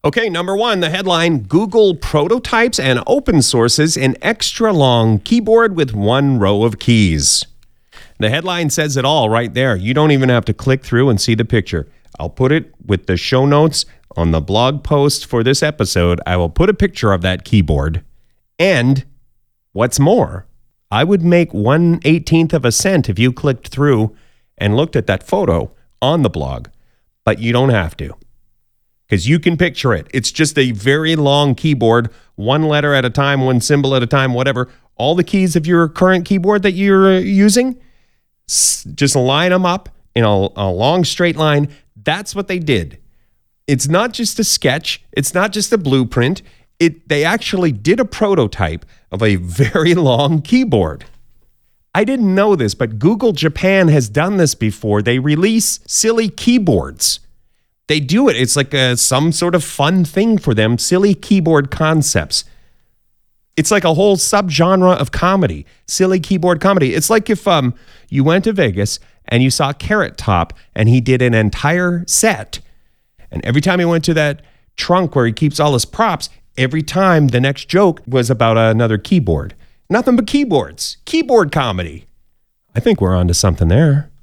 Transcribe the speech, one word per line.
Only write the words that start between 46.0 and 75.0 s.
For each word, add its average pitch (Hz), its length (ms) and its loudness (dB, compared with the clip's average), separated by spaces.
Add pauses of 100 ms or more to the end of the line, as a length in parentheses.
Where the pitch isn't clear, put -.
It, 165 300 -4
they 147 160 0
actually 180 480 -2
did 123 260 -2
a 254 60 0
prototype 117 800 -2 (260)
of 95 120 -4
a 101 140 2
very 120 580 0
<laughs> - 0 -
long 143 480 0
keyboard. 120 640 -2 (880)
I 208 100 2
didn't 220 300 0
know 202 220 2
this, 110 180 -2
but 110 240 -4
Google 202 340 2
Japan 170 560 0
has 135 220 2
done 175 260 -2
this 175 180 0
before. 107 460 -2
They 120 180 0
release 170 680 0
silly 226 420 0
keyboards. - 920 0 (680)
They 151 140 0
do 202 280 2
it. 135 80 2
It's 127 200 0
like 139 180 -2
a, 127 240 0
some 147 340 0
sort 175 220 -2
of 165 100 0
fun 170 400 0
thing 214 320 0
for - 160 -2
them, 110 240 2
silly 190 380 2
keyboard 160 560 2
concepts. 156 760 -2 (1120)
It's 160 140 -2
like 202 140 0
a 165 100 2
whole 196 220 2
subgenre 185 800 2
of - 160 -4
comedy, 165 520 0 (220)
silly 190 340 0
keyboard 175 400 0
comedy. 180 320 2
It's - 160 -4
like 226 220 0
if, 202 180 -2
um, 135 240 0 (380)
you 139 140 0
went 170 200 2
to 220 80 0
Vegas 110 460 -2 (280)
and 120 160 2
you 131 80 2
saw 139 220 -2
Carrot - 460 -4
Top 87 340 0 (220)
and 107 140 2
he 123 120 4
did 123 220 0
an 120 120 2
entire 170 720 0
set. - 540 -2 (720)
And - 140 -10
every 131 160 0
time 180 180 0
he 175 60 0
went 170 200 0
to 170 100 0
that 151 280 -2 (340)
trunk 180 380 0